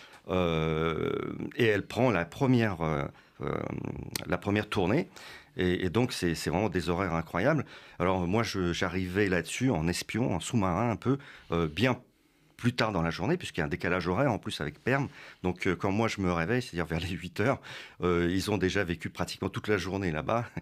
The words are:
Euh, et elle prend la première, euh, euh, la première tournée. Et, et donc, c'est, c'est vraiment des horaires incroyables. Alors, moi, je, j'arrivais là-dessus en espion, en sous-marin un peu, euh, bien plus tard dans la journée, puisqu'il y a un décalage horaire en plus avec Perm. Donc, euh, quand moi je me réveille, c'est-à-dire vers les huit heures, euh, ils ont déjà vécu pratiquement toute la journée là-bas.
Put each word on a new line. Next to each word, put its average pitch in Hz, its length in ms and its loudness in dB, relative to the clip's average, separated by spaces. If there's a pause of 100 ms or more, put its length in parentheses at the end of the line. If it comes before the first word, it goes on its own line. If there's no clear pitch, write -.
(300)
Euh, 80 1040 0 (220)
et 120 100 4
elle 101 200 4
prend 123 260 2
la 85 140 2
première, 113 560 2
euh, 76 240 0 (360)
euh, 71 140 -2 (680)
la 90 120 0
première 104 300 0
tournée. 107 400 2 (480)
Et, 90 300 2
et 90 40 0
donc, 120 220 2
c'est, 85 240 0
c'est - 140 -4
vraiment 98 200 2
des 85 200 -2
horaires 87 240 0
incroyables. 101 520 0 (320)
Alors, 92 300 2
moi, 110 160 2
je, 92 300 0
j'arrivais 92 560 0
là-dessus 90 420 0
en 85 160 2
espion, 117 480 0
en 80 40 0
sous-marin 101 520 0
un 95 60 -2
peu, 131 200 0 (340)
euh, 85 160 2
bien 113 300 2 (600)
plus 120 160 0
tard 110 180 2
dans 90 100 2
la 82 80 2
journée, 98 280 0
puisqu'il - 240 -4
y - 20 2
a - 20 0
un 71 40 -2
décalage 87 380 0
horaire 120 240 2
en 98 60 0
plus - 240 -6
avec 73 220 -8
Perm. 131 240 2 (360)
Donc, 92 220 -2
euh, 90 100 2
quand 98 160 0
moi 110 160 2
je 104 140 -4
me 90 100 2
réveille, 87 300 0
c'est-à-dire 85 260 -4
vers 82 120 -2
les 87 160 -4
huit 87 240 -8
heures, 120 220 2 (420)
euh, 87 260 2
ils 95 220 0
ont 104 60 2
déjà 92 260 2
vécu 85 260 -4
pratiquement - 400 -4
toute - 180 -8
la 107 100 4
journée 92 340 -2
là-bas. 95 340 0 (160)